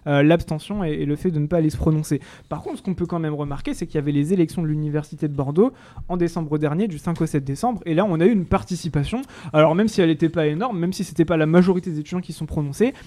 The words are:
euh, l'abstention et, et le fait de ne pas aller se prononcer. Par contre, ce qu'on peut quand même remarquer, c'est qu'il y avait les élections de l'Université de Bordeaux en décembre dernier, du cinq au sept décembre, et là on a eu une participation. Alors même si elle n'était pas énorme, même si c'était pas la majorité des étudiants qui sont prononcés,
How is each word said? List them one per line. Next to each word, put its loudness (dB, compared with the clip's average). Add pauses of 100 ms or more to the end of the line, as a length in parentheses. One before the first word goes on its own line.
euh, 4
l'abstention 2
et, -2
et -4
le -2
fait -2
de -2
ne 0
pas 0
aller 2
se -8
prononcer. 0 (260)
Par -8
contre, -8
ce -16
qu'on -4
peut -4
quand -6
même -4
remarquer, -6
c'est -6
qu'il -6
y 2
avait -2
les 2
élections 2
de -2
l'Université -4
de -6
Bordeaux 2 (360)
en -4
décembre -2
dernier, 0
du -8
cinq -4
au 2
sept -2
décembre, -2
et -2
là 2
on 0
a 4
eu 6
une 0
participation. -2 (320)
Alors 6
même 2
si 0
elle 6
n'était 2
pas 0
énorme, -2
même -2
si -6
c'était 0
pas 0
la 2
majorité 4
des -6
étudiants -6
qui -14
sont -8
prononcés, -2 (120)